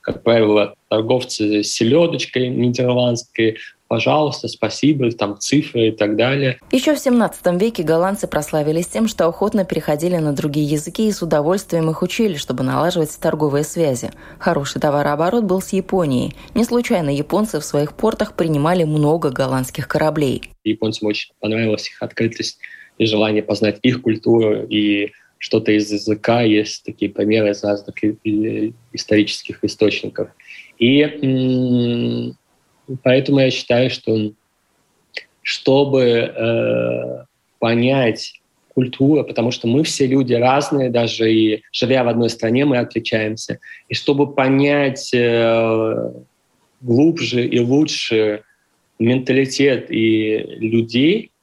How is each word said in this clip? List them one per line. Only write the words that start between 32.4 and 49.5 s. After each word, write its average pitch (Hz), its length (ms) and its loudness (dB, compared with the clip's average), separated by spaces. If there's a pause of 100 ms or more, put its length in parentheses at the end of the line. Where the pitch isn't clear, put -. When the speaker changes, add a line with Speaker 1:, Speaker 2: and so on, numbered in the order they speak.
Speaker 1:
поэтому 139 380 4
я 131 100 4
считаю, 123 400 0
что 110 420 -2 (1120)
чтобы, 135 600 2
э, 117 1200 -2 (340)
понять 120 840 0 (340)
культуру, 135 500 2
потому 120 260 -4
что - 160 -6
мы 123 160 2
все - 240 0
люди 127 280 0
разные, 131 560 0
даже 113 420 0
и 107 300 2 (100)
живя 127 320 0
в 120 40 0
одной 117 220 0
стране, 117 340 0
мы 135 140 2
отличаемся. 110 800 -4 (300)
И - 60 -8
чтобы 139 380 0
понять, 139 840 2
э, 117 960 2 (680)
глубже 123 680 2
и 123 140 0
лучше 117 840 0 (560)
менталитет 131 920 0